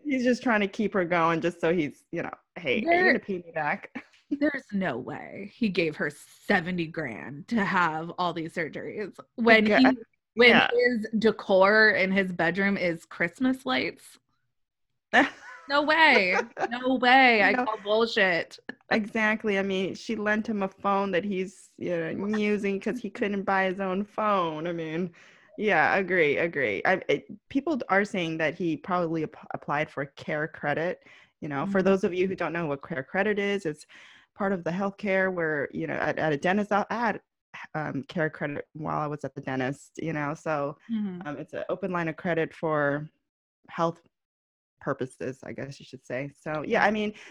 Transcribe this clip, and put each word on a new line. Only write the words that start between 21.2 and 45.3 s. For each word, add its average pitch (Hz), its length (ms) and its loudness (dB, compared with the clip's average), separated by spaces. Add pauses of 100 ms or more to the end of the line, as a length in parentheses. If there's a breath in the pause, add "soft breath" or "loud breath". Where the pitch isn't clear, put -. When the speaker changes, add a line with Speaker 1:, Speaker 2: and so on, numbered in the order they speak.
Speaker 1:
he's, 190 560 -6
you 175 180 -6
know, 165 300 -4
using 208 540 0
'cause 233 180 -4
he 208 100 -8
couldn't 202 360 -4
buy 190 220 2
his 190 120 -2
own 190 260 -2
phone. 180 600 -2
I 175 60 -4
mean, 165 400 -4 (440 soft breath)
yeah, 160 380 4
agree, 170 440 2
agree. 135 460 0
I, 185 240 2
it, - 180 0 (240)
people 277 280 -2 (100)
are 196 160 4
saying 165 340 -4
that 156 180 0
he 165 220 -2
probably 165 440 -2
ap-, - 320 -10
applied 151 340 -4
for 139 180 -8
care 156 420 -6
credit. 151 500 -4 (420 soft breath)
You 151 80 -10
know, 143 180 -4
for 196 120 0
Speaker 2:
Mm-hmm. 185 60 2
Speaker 1:
those 190 180 4
of 190 120 -2
you 180 120 0
who 190 80 -4
don't 160 180 -4
know 170 140 -4
what 143 160 -4
care 139 220 -6
credit 202 340 -2
is, 202 260 -2
it's 151 220 -8 (480 soft breath)
part 202 180 -2
of 175 120 -6
the - 80 -4
healthcare 190 600 -2
where, 156 400 -2
you 160 140 -6
know, 143 80 -6
at, - 240 -2
at 156 140 0
a 147 40 -2
dentist, 196 360 0
I 202 180 2
had, 220 300 -2 (560 loud breath)
um, 143 320 -6
care 156 200 -2
credit 147 440 -8
while 156 260 -4
I 151 80 -2
was 147 180 -8
at 135 120 -8
the 143 40 -14
dentist, 131 600 -6
you 160 120 -6
know, 147 200 -4
so, 147 420 -4 (160)
Speaker 2:
Mm-hmm. 185 360 -6
Speaker 1:
um, 143 100 -10
it's 151 140 -14
an - 160 -8
open 185 240 -4
line 170 160 -2
of 156 80 -6
credit 160 360 -2
for 151 560 -2 (600)
health 165 320 -2 (800)
purposes, 131 640 -6